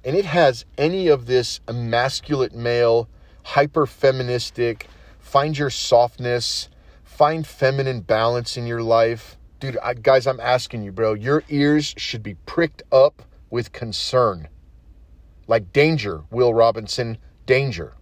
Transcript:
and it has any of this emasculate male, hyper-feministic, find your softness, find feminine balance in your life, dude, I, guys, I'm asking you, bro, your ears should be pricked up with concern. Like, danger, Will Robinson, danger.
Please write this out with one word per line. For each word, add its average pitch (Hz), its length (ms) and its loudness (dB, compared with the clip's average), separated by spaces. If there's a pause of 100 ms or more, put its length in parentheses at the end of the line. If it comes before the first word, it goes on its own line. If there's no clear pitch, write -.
and 135 100 -2
it 196 80 2
has 151 400 2 (140)
any 170 320 0
of 127 160 2
this 123 420 0
emasculate 120 880 -2
male, 117 540 2 (340)
hyper-feministic, 127 1400 -2 (320)
find 143 380 0
your 143 120 -2
softness, 120 1000 0 (340)
find 156 420 0
feminine 135 540 -2
balance 117 560 -2
in 120 100 -8
your 117 160 -6
life, 113 560 0 (220)
dude, 127 240 -8
I, 123 100 -4
guys, 127 320 4
I'm 131 140 -2
asking 123 440 -2
you, 98 100 -12
bro, 110 220 -2
your 131 340 -2
ears 147 480 0
should - 260 -10
be 104 120 -12 (100)
pricked - 440 -4
up 135 320 4 (280)
with 117 240 -6
concern. 110 760 -2 (1000)
Like, 110 260 0
danger, 113 580 0
Will 120 220 2
Robinson, 113 640 0 (280)
danger. 127 560 -2